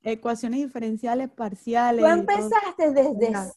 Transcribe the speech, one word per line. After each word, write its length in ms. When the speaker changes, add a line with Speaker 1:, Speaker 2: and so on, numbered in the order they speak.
Speaker 1:
ecuaciones 600
diferenciales, 640
parciales 760
Speaker 2:
Tú 40
Speaker 1:
y 20
todo. 100
Speaker 2:
empezaste 720
desde 400
Speaker 1:
Ya. 260